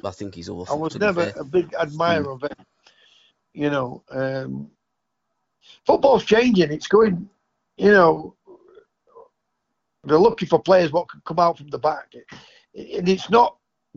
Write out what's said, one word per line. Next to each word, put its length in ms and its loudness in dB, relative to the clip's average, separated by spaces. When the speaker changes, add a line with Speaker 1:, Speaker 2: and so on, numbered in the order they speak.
Speaker 1:
I 80 -8
think 220 -14
he's 140 -16
awful, 260 -10
Speaker 2:
I 40 -4
was 160 -8
Speaker 1:
to 40 -10
be 60 -2
Speaker 2:
never 220 -2
Speaker 1:
fair. 160 -10
Speaker 2:
a 20 -14
big 300 -4
admirer 500 -2
Speaker 1:
Mm. 100 -10
Speaker 2:
of 60 -8
him. 160 -20
You 180 -4
know, 400 -6
um, 600 -8
football's 380 4
changing. 480 2
It's 160 -10
going, 400 2
you 160 4
know, 420 4
they're 140 4
looking 300 2
for 120 2
players 320 2
what 180 -2
can 160 -20
come 120 -10
out 200 0
from 100 -20
the 100 -10
back. 340 -6
It, 840 -18
and 100 -4
it's 220 -2
not 260 2